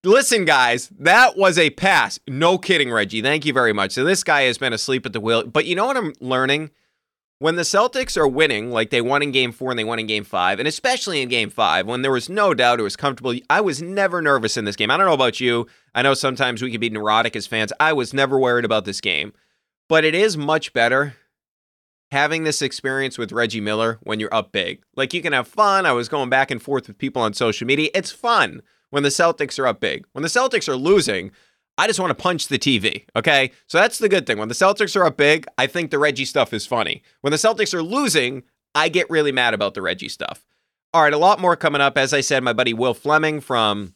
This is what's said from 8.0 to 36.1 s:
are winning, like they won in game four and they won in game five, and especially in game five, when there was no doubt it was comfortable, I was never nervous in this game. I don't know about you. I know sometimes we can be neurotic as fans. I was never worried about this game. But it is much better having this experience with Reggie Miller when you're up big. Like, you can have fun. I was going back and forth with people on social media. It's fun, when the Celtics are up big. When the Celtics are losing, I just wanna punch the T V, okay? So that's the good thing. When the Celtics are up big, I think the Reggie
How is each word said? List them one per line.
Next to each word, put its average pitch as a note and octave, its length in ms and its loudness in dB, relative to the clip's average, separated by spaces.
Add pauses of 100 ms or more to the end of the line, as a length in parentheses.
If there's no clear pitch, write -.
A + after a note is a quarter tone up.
are D#3 120 2
winning, B2+ 440 0
like A2+ 180 -2
they A#2+ 120 0
won C3+ 200 0
in C#3+ 120 -4
game B2+ 180 0
four C3 180 -8
and B2 80 -4
they A2 60 -4
won A2+ 160 -4
in A2 80 -8
game G#2+ 160 -4
five, F#2+ 360 -2
and C3+ 80 -2
especially F#3 540 -4
in B2+ 60 -4
game A#2 220 -2
five, F#2+ 380 0
when B2+ 160 -4
there C3+ 80 0
was B2 180 -2
no G3 240 0
doubt A#2+ 260 2
it A2 40 -2
was G2 120 -6
comfortable, B2+ 400 -4 (140)
I E3 100 4
was D#3+ 220 -2
never F3+ 400 -4
nervous C3+ 340 0
in A#2 80 -4
this G2+ 140 -6
game. G#2+ 120 0
I C3+ 60 4
don't F#3+ 120 2
know F3 40 4
about C3 300 0
you. A#2+ 260 0 (260)
I A#2+ 100 0
know C#3 100 4
sometimes B2+ 480 -2
we B2+ 100 -6
can A2+ 80 -8
be A#2 100 -2
neurotic A2 460 0
as G#2 100 -8
fans. A2 320 -4
I D#3 140 2
was C3 220 -2
never C#3 260 2
worried B2 240 2
about G#2+ 220 0
this G2 160 -8
game. F2+ 320 -4 (560)
But D#3+ 160 4
it D#3 100 2
is G3 220 2
much D3+ 340 -2
better B2+ 440 0 (960)
having D3+ 340 0
this D3+ 160 -2
experience C3+ 560 -4
with G#2+ 160 -8
Reggie A2+ 260 -2
Miller A2 440 -4
when G#2+ 180 -6
you're G#2+ 120 -6
up G#2+ 200 -4
big. F#2 280 -4 (140)
Like, C3+ 180 -4
you F3 80 -6
can D3+ 120 -4
have B2+ 160 -2
fun. G3 360 2
I D3 60 2
was A#2+ 160 -2
going C#3 220 0
back C3+ 200 4
and B2 120 -6
forth C3+ 260 -4
with G#2+ 100 -20
people C3 240 -4
on A2 120 0
social A#2 340 -2
media. D3 260 2
It's - 180 -12
fun, G3 500 0 (280)
when C#3+ 140 -2
the C#3+ 60 2
Celtics E3 500 0
are C3 80 0
up G#2+ 120 -2
big. C2+ 340 -4
When C#3 100 -8
the D#3+ 60 -4
Celtics B3 380 0
are C#3 80 -2
losing, B2+ 560 0 (460)
I F3+ 100 0
just G#3 120 -2
wanna F3 160 -2
punch F3+ 320 -4
the C3+ 100 -2
T C3 220 2
V, G2+ 260 -4 (100)
okay? C3+ 360 2 (160)
So D#3+ 100 -2
that's A3 220 2
the G#3+ 100 2
good F3+ 160 2
thing. A2+ 120 -2
When G#2+ 100 -6
the A#2 80 -8
Celtics G3+ 400 0
are F#3 100 4
up D3 120 0
big, D3+ 280 4 (120)
I C3 100 0
think E3 240 -6
the C#3+ 80 -2
Reggie C#3 260 0